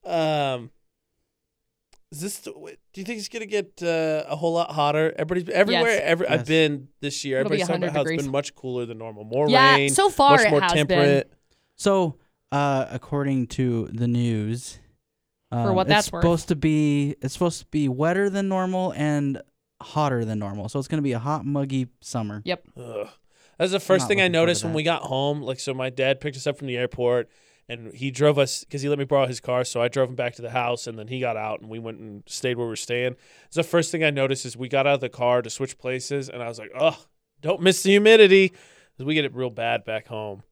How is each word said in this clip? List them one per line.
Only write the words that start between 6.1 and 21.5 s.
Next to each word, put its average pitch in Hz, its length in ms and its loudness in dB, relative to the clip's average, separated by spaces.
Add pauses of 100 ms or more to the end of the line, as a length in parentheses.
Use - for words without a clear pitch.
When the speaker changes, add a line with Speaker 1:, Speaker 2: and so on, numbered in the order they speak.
Speaker 1:
I've 156 140 2
Speaker 3:
Yes. 117 80 -8
Speaker 1:
been 151 400 2 (120)
this 143 240 -8
year. 135 140 -2
Speaker 2:
It'll 139 120 0
be 151 120 2
Speaker 1:
Everybody's 175 60 -2
talking 170 160 0
about - 20 -2
Speaker 2:
a - 40 -4
hundred 151 60 -10
Speaker 1:
how 147 60 2
it's 160 80 -2
Speaker 2:
degrees. 160 140 -2
Speaker 1:
been 131 80 -6
much 143 240 -4
cooler 123 300 -6
than 113 120 -14
normal. 110 260 -14
More 131 240 0
Speaker 2:
Yeah, 262 280 8
Speaker 1:
rain, 139 140 2
Speaker 2:
so 381 200 4
far 285 280 6
Speaker 1:
much 220 80 4
Speaker 2:
it 202 40 4
Speaker 1:
more 147 100 4
Speaker 2:
has 175 120 2
been. 151 160 2
Speaker 1:
temperate. 143 440 2 (440)
Speaker 3:
So, 190 400 2 (340)
uh, 139 400 0
according 135 580 -2
to 120 440 -2
the 120 160 -2
news, 120 720 -2 (720)
Speaker 2:
For 120 60 -4
Speaker 3:
um, 190 180 2
Speaker 2:
what 185 100 4
Speaker 3:
it's 185 40 -2
Speaker 2:
that's 208 220 2
worth. 170 100 -2
Speaker 3:
supposed 170 260 2
to 165 80 0
be, 147 680 2
it's 131 120 -6
supposed 175 260 -2
to - 60 -20
be 147 220 -2
wetter 170 400 0
than 196 200 -2
normal 185 480 -2
and 143 440 -2 (400)
hotter 135 440 -2
than 110 160 -4
normal. 101 280 -8
So 139 120 -4
it's 131 80 -8
gonna 156 140 -2
be 139 100 0
a 117 80 -2
hot, 143 260 -4
muggy 135 400 -2 (140)